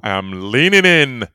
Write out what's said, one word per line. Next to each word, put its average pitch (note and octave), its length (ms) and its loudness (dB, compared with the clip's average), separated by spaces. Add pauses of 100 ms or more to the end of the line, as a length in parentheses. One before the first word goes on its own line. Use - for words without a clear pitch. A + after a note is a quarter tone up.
I'm F#2+ 480 -6
leaning F3+ 340 2
in. C#3 500 2